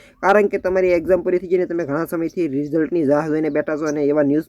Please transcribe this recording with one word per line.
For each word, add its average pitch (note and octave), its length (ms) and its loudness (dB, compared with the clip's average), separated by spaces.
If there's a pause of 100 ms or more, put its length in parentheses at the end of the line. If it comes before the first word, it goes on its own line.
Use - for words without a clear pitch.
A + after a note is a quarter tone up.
(220)
કારણ G3+ 260 4
કે G3+ 100 -2
તમારી F#3 300 0
એક્ઝામ F3 340 2
પૂરી F3+ 160 0
થઈ F3+ 100 -4
ગઈ F3+ 100 0
ને F3+ 80 0
તમે E3+ 200 -4
ઘણા D3 200 -2
સમયથી E3 420 -4
રિઝલ્ટની D3 560 -2
રાહ D3 240 2
જોઈને D#3 220 -2
બેઠા D3+ 260 -2
છો D3 100 -6
અને D3 200 -2
એવા D3 180 2
ન્યૂઝ D3 260 0